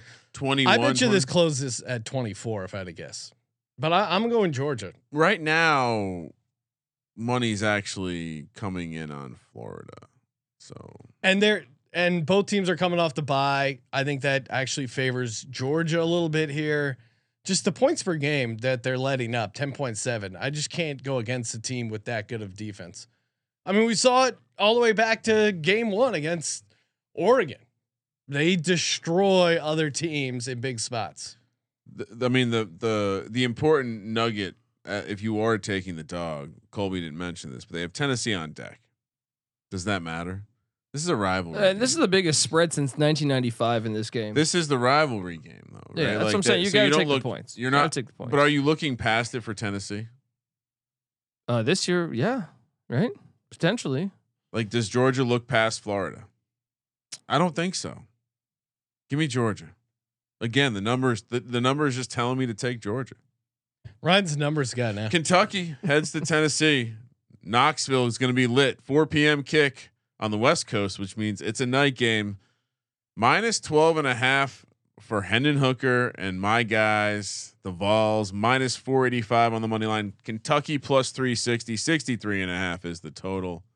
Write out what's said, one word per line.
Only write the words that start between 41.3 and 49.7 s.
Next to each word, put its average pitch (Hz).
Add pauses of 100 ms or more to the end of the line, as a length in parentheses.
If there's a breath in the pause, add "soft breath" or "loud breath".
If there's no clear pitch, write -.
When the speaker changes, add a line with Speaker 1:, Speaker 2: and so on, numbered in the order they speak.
Speaker 3:
Uh, -
this 190
Speaker 1:
game. 196
Speaker 3:
is 262
the 294
biggest 180
spread 160
since 143
nineteen 151
ninety-five 117
in 113
this 107
game. 107
Speaker 1:
This 151
is 165
the 143
rivalry 120
game, -
though. -
Speaker 3:
Yeah, 147
Speaker 1:
Right? 127
Speaker 3:
that's -
Speaker 1:
Like -
Speaker 3:
what 214
I'm 202
saying. -
Speaker 1:
that, -
Speaker 3:
You 196
Speaker 1:
so 196
you 208
Speaker 3:
gotta -
Speaker 1:
don't 151
Speaker 3:
take 160
the 143
Speaker 1:
look, 131
Speaker 3:
points. -
Speaker 1:
you're 120
Speaker 3:
You 131
gotta 143
Speaker 1:
not. 156
Speaker 3:
take 120
the -
points. -
Speaker 1:
But 143
are 147
you 147
looking 151
past 117
it 120
for 110
Tennessee? 101 (1400)